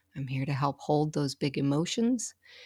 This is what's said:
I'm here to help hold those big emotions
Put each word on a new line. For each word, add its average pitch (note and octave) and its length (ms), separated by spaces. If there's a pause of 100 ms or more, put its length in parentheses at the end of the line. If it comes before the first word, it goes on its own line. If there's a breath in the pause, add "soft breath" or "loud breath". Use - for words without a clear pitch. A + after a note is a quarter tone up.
(160 loud breath)
I'm C#3 120
here C3 180
to C#3+ 80
help C3+ 260
hold D3+ 340
those C#3+ 220
big C#3+ 220
emotions F3 760 (320 loud breath)